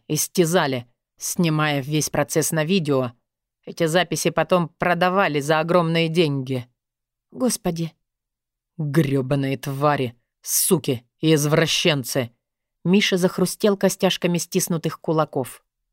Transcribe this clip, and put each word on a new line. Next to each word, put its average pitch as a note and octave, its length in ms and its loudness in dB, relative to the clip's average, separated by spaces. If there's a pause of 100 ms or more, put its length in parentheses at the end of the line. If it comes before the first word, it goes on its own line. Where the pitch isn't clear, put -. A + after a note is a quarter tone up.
истязали, D#3 800 0 (300)
снимая D3+ 640 0
весь D3+ 280 -2
процесс D3 420 -2
на D#3 120 0
видео. C#3+ 480 0 (540)
Эти - 200 -4
записи E3 440 0
потом E3 480 0
продавали F3+ 640 2
за D#3 180 2
огромные E3 480 2
деньги. C#3 600 0 (640)
Господи. F3+ 600 -4 (840)
Гребаные C#3 800 0
твари, C#3 580 -2 (260)
суки - 640 -2 (140)
и D#3+ 140 4
извращенцы. D3+ 1000 0 (540)
Миша G3 320 4
захрустел F3+ 580 0
костяшками F#3 640 0
стиснутых - 640 -4
кулаков. D3+ 640 -2 (260)